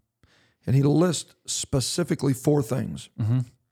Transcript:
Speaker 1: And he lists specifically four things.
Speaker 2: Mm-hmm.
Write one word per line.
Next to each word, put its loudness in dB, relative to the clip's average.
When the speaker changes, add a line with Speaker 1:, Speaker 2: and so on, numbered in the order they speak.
Speaker 1:
And 2
he 4
lists 2
specifically -2
four 2
things. -6
Speaker 2:
Mm-hmm. 2